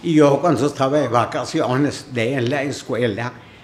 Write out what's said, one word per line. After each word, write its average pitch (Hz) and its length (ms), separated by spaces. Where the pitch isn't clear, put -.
Y 170 120
yo 143 260
cuando 147 260
estaba 139 320
de 135 100
vacaciones 123 1040
de 123 300
la 131 200
escuela, 120 680